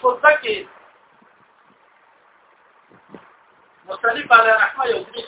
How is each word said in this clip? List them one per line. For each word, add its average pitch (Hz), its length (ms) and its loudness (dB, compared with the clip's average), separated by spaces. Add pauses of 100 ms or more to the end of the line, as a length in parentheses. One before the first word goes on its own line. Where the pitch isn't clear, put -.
خطبه 254 300 2 (100)
کې 220 140 -6 (3250)
مصنف 233 440 -6
علی 226 200 6
رحمه 220 340 -2
یو 208 180 -4
درې - 240 -18